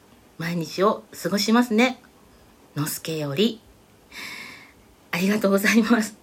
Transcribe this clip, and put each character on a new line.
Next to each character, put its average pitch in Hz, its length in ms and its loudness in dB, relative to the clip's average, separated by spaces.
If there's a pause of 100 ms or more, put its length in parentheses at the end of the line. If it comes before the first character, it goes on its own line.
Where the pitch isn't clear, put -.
(380)
毎 170 180 -4
日 165 280 -4
を 208 200 2 (180)
過 175 60 -6
ご 185 100 0
し 214 140 0
ま 233 120 6
す 240 100 -2
ね。 240 260 2 (760)
の 147 120 -4
す - 140 -8
け 160 160 -6
よ 143 180 -4
り。 220 240 0 (1500)
あ 175 60 -4
り 185 100 0
が 208 120 0
と 196 100 2
う - 20 4
ご 196 60 4
ざ 202 160 0
い 226 100 6
ま 220 180 4
す。 - 220 -8